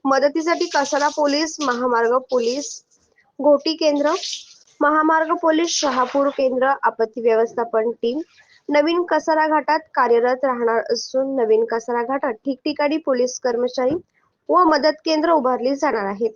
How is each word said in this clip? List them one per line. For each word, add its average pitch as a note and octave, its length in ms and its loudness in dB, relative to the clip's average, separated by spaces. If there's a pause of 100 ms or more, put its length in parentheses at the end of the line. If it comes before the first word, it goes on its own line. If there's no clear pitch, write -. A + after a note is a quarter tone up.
मदतीसाठी D4 600 0
कसारा C#4+ 420 -2
पोलीस, D4+ 520 -2
महामार्ग B3 580 0
पोलीस B3+ 680 -4 (560)
घोटी D4 340 2
केंद्र, D4 380 0 (720)
महामार्ग D#4 520 2
पोलीस E4 360 0
शहापूर C4+ 580 0
केंद्र, C4 460 0 (100)
आपत्ती A3 380 -2
व्यवस्थापन A3+ 680 0
टीम A#3+ 280 -4 (500)
नवीन D#4+ 340 2
कसारा D#4 440 0
घाटात D#4 320 0 (140)
कार्यरत B3 500 2
राहणार A#3 500 0
असून, C4+ 420 -4
नवीन A3+ 300 2
कसारा A#3 380 -4
घाटात C4+ 300 -4
ठिकठिकाणी D4 640 -2
पोलीस B3+ 420 -2
कर्मचारी B3 560 -2 (540)
व E4+ 140 4
मदत D4+ 420 2
केंद्र D#4+ 260 2
उभारली B3+ 440 0
जाणार C4 300 -2
आहेत. G#3 300 -4